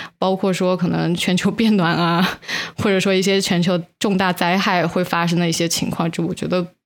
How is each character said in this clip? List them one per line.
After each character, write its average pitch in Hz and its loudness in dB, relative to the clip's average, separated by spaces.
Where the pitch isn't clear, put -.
包 190 0
括 185 0
说 180 0
可 170 0
能 165 0
全 180 0
球 202 2
变 220 2
暖 170 2
啊， 170 0
或 - -4
者 196 2
说 196 2
一 190 2
些 196 2
全 185 0
球 175 2
重 202 0
大 190 2
灾 180 0
害 185 0
会 180 -2
发 170 0
生 170 0
的 170 2
一 - 0
些 170 0
情 - -2
况， 170 -2
就 170 -4
我 170 -2
觉 - -6
得 180 0